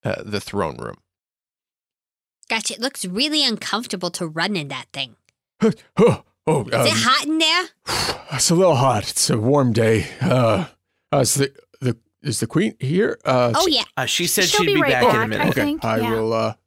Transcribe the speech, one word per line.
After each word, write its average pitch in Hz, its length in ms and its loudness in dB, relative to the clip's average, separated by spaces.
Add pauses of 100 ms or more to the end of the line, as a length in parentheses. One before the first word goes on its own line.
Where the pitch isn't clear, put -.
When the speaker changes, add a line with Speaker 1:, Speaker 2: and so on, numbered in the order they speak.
Speaker 1:
uh, - 180 -6
the 104 160 -6
throne 90 380 -4
room. 57 200 -12 (1500)
Speaker 2:
Gosh, 226 200 -4
it - 100 -8
looks 247 260 -6
really 277 400 -2
uncomfortable 208 640 -4
to 170 160 -6
run 165 280 -4
in 151 120 -6
that 131 240 -12
thing. 131 240 -10 (460)
Speaker 1:
Huh, 220 100 4 (260)
huh, 196 240 4 (260)
oh, 151 160 2
Speaker 2:
Is - 100 -12
it - 20 2
Speaker 1:
um, - 120 2 (100)
Speaker 2:
hot 262 280 2
in 320 140 -2
there? 330 240 2 (240)
Speaker 1:
<sighs> - 300 -4 (160)
It's - 160 0
a 165 60 2
little 175 200 6
hot. 120 340 2
It's - 200 -2
a 131 80 2
warm 127 360 2
day. 113 340 2 (140)
Uh, 127 440 2 (480)
uh, 143 40 2
is 127 180 2
the, 139 160 0 (300)
the, 131 160 -2 (260)
is 120 160 -4
the - 80 -2
queen 208 320 0
here? 175 460 0
Uh, 123 280 2
Speaker 2:
Oh, 349 140 2
Speaker 1:
she 302 80 0
Speaker 2:
yeah. 220 80 0 (140)
Speaker 3:
Uh, 131 80 -2
she 175 200 -2
said 185 200 0
Speaker 4:
She'll - 160 2
Speaker 3:
she'd - 60 0
Speaker 4:
be - 80 2
Speaker 3:
be - 60 2
Speaker 4:
right - 120 2
Speaker 3:
back - 100 2
in 247 60 4
a - 40 4
Speaker 4:
back, - 160 0
Speaker 3:
minute. 107 160 -2
Speaker 4:
I 117 40 2
Speaker 1:
Okay, - 120 0
Speaker 4:
think, - 220 -2
Speaker 1:
I 113 140 0
Speaker 4:
yeah. 113 140 -2
Speaker 1:
will, 113 200 0
uh, 113 220 -2 (140)